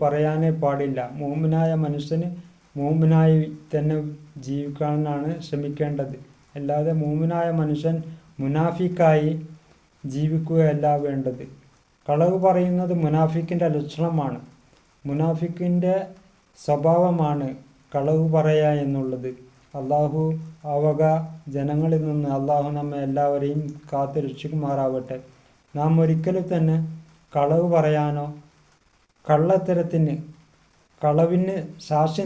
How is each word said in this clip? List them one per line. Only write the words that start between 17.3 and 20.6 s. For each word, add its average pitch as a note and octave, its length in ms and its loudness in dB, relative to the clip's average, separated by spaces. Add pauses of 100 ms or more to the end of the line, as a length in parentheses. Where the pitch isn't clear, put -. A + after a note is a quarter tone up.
കളവ് D3+ 320 0 (100)
പറയുക D3+ 500 4
എന്നുള്ളത്. C3 460 -4 (480)
അള്ളാഹു D3 440 0 (420)